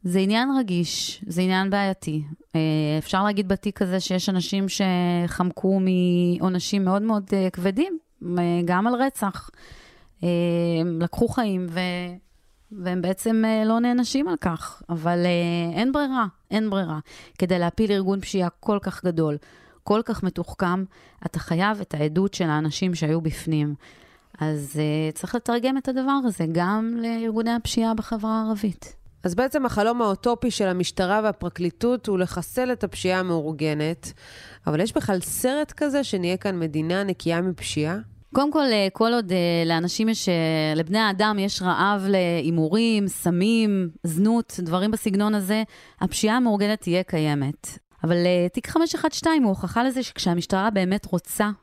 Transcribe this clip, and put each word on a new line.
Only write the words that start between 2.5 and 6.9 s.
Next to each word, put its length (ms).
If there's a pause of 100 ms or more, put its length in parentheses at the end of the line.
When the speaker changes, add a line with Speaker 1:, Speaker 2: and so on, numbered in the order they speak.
Speaker 1:
אה, 40 (380)
אפשר 240
להגיד 260
בתיק 340
הזה 180
שיש 280
אנשים 400
שחמקו 1120
מעונשים 1040
מאוד 180